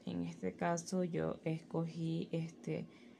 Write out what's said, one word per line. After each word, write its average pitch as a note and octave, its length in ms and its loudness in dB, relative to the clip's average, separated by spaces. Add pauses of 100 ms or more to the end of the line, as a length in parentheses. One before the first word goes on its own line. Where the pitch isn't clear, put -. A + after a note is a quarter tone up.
En - 200 0
este F3+ 300 -2
caso E3+ 500 2
yo D#3+ 400 2
escogí, E3 880 0
este, E3 540 -2 (340)